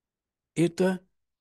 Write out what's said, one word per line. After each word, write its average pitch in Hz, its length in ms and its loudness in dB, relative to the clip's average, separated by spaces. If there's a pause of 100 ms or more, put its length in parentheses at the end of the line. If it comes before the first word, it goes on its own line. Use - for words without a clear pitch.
(560)
Это, 180 440 0 (420)